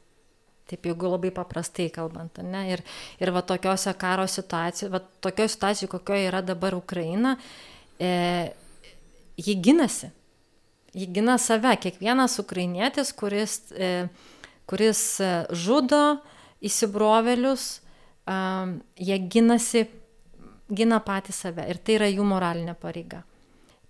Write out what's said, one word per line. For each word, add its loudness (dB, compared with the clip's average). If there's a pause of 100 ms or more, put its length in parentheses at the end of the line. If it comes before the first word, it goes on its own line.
(680)
Taip, -12
jeigu -2
labai -2
paprastai -6
kalbant, -10
ar -10
ne? -6
Ir, -4 (380)
ir 0
va 0
tokiose -2
karo 0
situacijų-, -4
va -2 (220)
tokioj 0
situacijoj, -2
kokioj -2
yra -2
dabar -2
Ukraina, -2 (600)
e, 0 (840)
ji 0
ginasi. 4 (840)
Ji -8
gina 2
save. 4
Kiekvienas 0
ukrainietis, -2
kuris, -2 (100)
e, -2 (540)
kuris, 0
e, 0
žudo 4 (420)
įsibrovėlius, 2 (420)
am, -4 (160)
jie -2
ginasi, 4 (840)
gina 4
patys -6
save. -6
Ir -6
tai 2
yra 4
jų 2
moralinė 0
pareiga. -12 (680)